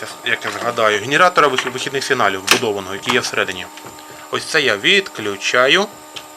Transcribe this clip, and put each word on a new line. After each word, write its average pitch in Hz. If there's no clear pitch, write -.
я 110
с-, -
як 113
я 110
згадаю, 110
генератора 151
вихід-, 127
вихідних 135
сигналів 101
вбудованого, 101
який -
є 123
всередині. 95
Ось 123
це -
я 113
відключаю. 135